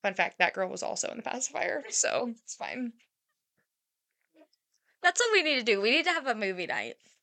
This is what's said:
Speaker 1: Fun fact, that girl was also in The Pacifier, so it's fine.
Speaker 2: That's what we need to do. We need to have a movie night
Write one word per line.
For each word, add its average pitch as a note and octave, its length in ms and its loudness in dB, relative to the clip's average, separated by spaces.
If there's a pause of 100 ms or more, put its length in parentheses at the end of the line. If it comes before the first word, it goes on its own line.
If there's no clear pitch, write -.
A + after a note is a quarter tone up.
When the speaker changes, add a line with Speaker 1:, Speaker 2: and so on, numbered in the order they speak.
Speaker 1:
Fun F#3+ 120 -2
fact, F#3 240 0
that F3+ 160 2
girl F#3 140 -2
was F#3 140 -8
also - 260 -4
in - 100 -8
The A3+ 40 -12
Pacifier, - 680 -6
so - 440 0 (100)
it's - 100 -14
fine. A#3+ 380 -8 (2000)
Speaker 2:
That's F4+ 180 4
what A#4 120 4
we F#4+ 100 6
need D4+ 140 2
to B3 60 0
do. G#3+ 180 4
We G#3+ 100 4
need D4+ 140 4
to F4 80 2
have D#4 140 -2
a B3 80 0
movie F#3+ 320 -4
night A2 280 -4 (280)